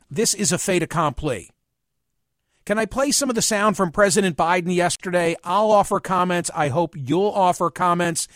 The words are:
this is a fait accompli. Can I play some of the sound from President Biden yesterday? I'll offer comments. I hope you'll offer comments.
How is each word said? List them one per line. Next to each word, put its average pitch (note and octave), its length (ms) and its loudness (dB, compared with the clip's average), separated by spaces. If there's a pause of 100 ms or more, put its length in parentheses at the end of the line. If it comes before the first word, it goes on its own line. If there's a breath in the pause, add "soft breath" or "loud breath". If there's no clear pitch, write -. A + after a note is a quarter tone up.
(100)
this F#3 240 0
is G3+ 160 -2
a E3+ 80 0
fait F3 240 -2
accompli. D3 680 -4 (1160)
Can G#3+ 140 -2
I A3 60 -2
play C4+ 260 -2
some C#4 160 0
of A#3+ 80 -2
the G#3 60 0
sound G#3 340 0
from F3+ 160 -2
President F#3+ 440 2
Biden F3+ 380 0
yesterday? F3 680 0
I'll G#3 260 2
offer G3+ 300 4
comments. F3+ 560 0
I D3+ 140 0
hope E3 260 -2
you'll D#3+ 340 0
offer F3+ 400 2
comments. F3 640 0